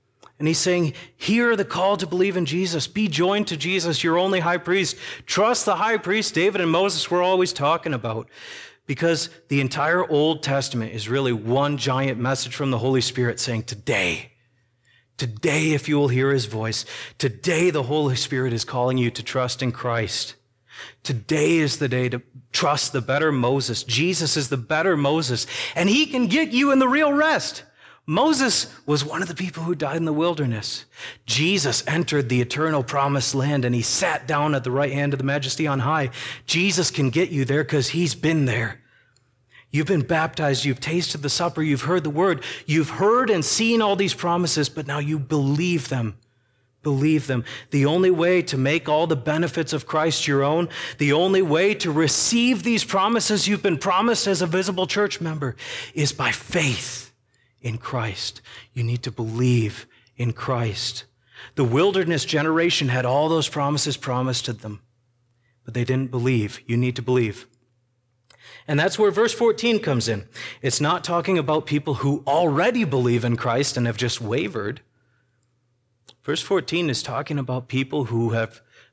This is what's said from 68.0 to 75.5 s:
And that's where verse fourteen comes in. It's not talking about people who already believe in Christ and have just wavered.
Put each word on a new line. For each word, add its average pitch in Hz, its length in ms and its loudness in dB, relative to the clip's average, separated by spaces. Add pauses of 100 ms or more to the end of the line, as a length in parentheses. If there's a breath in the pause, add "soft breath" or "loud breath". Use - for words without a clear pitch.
And 147 100 2
that's 180 200 2
where 214 120 6
verse 226 220 2
fourteen 226 480 2
comes 127 280 0
in. 104 200 -4 (320 loud breath)
It's 127 180 -2
not 160 260 0
talking 175 340 0
about 147 260 0
people 147 300 -2
who 139 320 0
already 170 580 2
believe 123 400 2
in 117 120 0
Christ 127 420 -2
and 120 80 0
have 110 100 -2
just 120 240 -4
wavered. 120 640 -4 (1400)